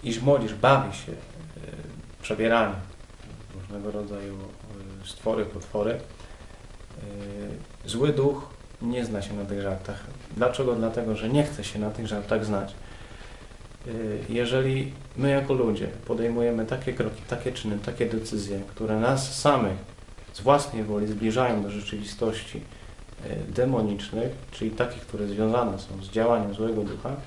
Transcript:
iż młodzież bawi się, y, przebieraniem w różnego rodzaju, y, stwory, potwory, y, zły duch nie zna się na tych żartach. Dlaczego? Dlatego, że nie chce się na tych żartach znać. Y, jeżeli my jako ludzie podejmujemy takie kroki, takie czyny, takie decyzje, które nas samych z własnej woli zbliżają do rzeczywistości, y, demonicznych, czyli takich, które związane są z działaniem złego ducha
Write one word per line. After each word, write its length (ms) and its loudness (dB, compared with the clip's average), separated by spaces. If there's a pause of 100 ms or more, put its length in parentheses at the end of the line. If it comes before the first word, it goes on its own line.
iż 180 0
młodzież 320 6
bawi 440 6
się, 140 -10
y, 40 -6 (1040)
przebieraniem 540 4 (760)
w 100 -10
różnego 300 -6
rodzaju, 440 -6 (680)
y, 40 -12
stwory, 380 0
potwory, 460 0 (1900)
y, 40 -10
zły 240 4
duch 360 2 (320)
nie 240 0
zna 160 -2
się 120 -6
na 120 -4
tych 160 -2
żartach. 420 -4 (340)
Dlaczego? 380 4
Dlatego, 400 2
że 140 -2
nie 140 6
chce 200 -2
się 160 -4
na 100 0
tych 180 -4
żartach 380 0
znać. 280 0 (1120)
Y, 320 -4 (100)
jeżeli 640 2 (240)
my 120 4
jako 240 4
ludzie 340 4
podejmujemy 760 2
takie 280 -2
kroki, 340 -2
takie 240 -2
czyny, 340 -2
takie 200 0
decyzje, 640 -2
które 320 0
nas 400 2
samych 380 6 (560)
z 80 -12
własnej 420 6
woli 240 2
zbliżają 560 4
do 60 -2
rzeczywistości, 920 -2 (640)
y, 260 -4
demonicznych, 800 2 (200)
czyli 200 -2
takich, 300 0
które 260 -4
związane 520 2
są 240 -10
z 60 -10
działaniem 440 4
złego 300 0
ducha 320 -4 (120)